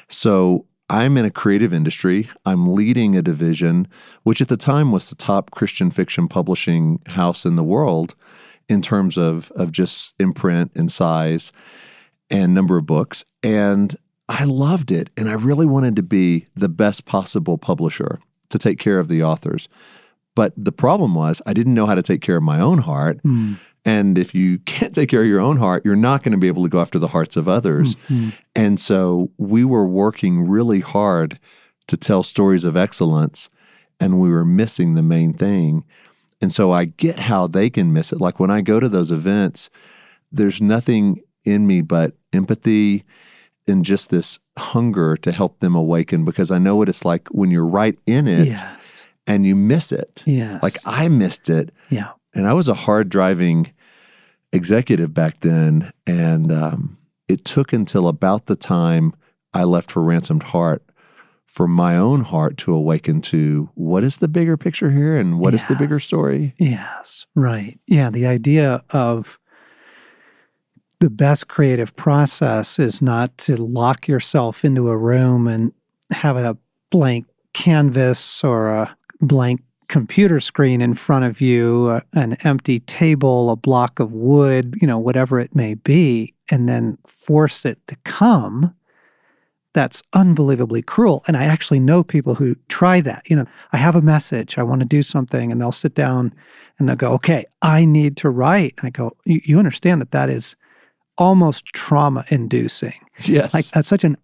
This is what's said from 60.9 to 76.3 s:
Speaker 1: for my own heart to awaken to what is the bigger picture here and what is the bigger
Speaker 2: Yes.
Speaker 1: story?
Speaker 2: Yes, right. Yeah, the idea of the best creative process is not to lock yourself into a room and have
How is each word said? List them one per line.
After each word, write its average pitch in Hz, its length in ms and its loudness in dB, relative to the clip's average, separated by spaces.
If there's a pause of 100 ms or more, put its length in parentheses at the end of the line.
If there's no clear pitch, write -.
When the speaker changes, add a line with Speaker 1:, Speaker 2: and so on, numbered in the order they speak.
Speaker 1:
for - 220 -2
my 87 300 2
own 123 240 2
heart 80 360 -4
to - 160 -4
awaken 78 500 -2
to 76 500 -2
what 85 300 -2
is 139 140 -2
the 175 100 -2
bigger 165 280 0
picture 156 360 -4
here 147 260 0
and 87 220 -2
what 95 140 2
is 110 120 -2
the 131 100 -2
bigger 147 200 -2
Speaker 2:
Yes. 143 80 -4
Speaker 1:
story? 143 540 -2
Speaker 2:
Yes, - 680 -6 (100)
right. 117 520 -2
Yeah, 139 220 2
the 120 160 -2
idea 127 640 0
of 117 480 -2 (1600)
the 165 100 4
best 139 380 0
creative 127 480 0
process 143 840 0
is 120 220 -2
not 123 380 -2
to 139 160 -2
lock 120 520 -2
yourself 127 580 -2
into 127 240 2
a 113 80 0
room 120 500 2
and 113 240 -2 (400)
have 143 260 -2